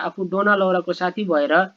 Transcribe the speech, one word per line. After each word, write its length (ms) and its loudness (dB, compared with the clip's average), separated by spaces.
आफू 300 -6
डोना 260 2
लौराको 380 0
साथी 300 -4
भएर 300 0